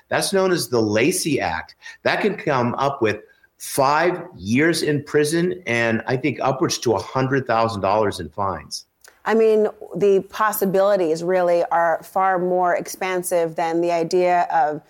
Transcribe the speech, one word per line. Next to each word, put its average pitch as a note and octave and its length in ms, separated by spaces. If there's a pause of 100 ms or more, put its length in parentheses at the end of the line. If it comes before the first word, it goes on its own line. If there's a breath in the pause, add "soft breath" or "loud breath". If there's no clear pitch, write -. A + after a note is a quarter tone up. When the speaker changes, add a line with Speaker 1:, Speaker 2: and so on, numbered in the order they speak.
Speaker 1:
That's D#3+ 240
known F#3+ 200
as D3+ 180
the A#2+ 120
Lacey A#2 600
Act. D#2+ 340 (280 loud breath)
That E3+ 180
can F#3+ 160
come A#2+ 380
up C3+ 260
with G#2+ 180 (380 soft breath)
five D#3+ 680 (140)
years B2+ 460
in D3 200
prison E3 600
and A#2 420
I B2+ 100
think B2+ 220
upwards C3+ 400
to A#2 140
a G2 60
hundred C3 460
thousand A2+ 360
dollars G2+ 380
in D#2+ 100
fines. F2+ 560 (400 loud breath)
Speaker 2:
I G#3 80
mean, A3 340 (280)
the F#3+ 340
possibilities F#3+ 960
really F3 420
are E3 380
far F#3+ 360
more F3+ 360
expansive F3 800
than E3+ 260
the E3+ 100
idea F3 520
of D3+ 460